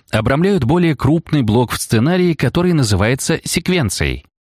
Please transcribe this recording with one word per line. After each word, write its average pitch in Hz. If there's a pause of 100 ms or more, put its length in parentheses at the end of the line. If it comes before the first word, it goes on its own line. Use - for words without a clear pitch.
(100)
обрамляют 139
более 165
крупный 156
блок 113
в -
сценарии, 170
который 170
называется 120
секвенцией. 104 (200)